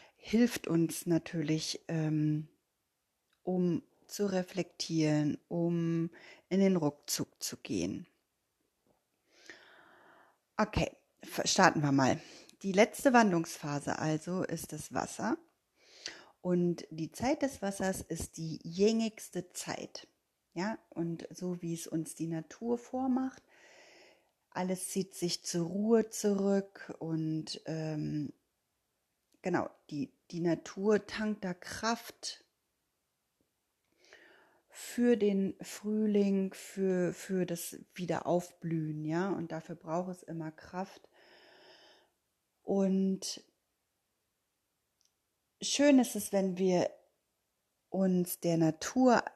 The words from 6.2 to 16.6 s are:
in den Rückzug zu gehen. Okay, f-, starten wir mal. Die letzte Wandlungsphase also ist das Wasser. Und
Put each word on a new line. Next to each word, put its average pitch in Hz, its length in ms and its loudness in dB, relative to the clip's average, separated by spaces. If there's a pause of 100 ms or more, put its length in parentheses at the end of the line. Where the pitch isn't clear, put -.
in 185 100 2
den 190 160 6
Rückzug - 680 -2
zu - 160 -8
gehen. 98 480 -4 (2500)
Okay, - 360 0 (300)
f-, - 240 -8
starten 165 360 6
wir 143 100 2
mal. 135 300 4 (400)
Die 190 120 -4
letzte 240 380 4
Wandlungsphase 165 840 2
also 156 460 -2
ist - 280 -6
das 151 220 -12
Wasser. - 460 -4 (1000)
Und 175 500 0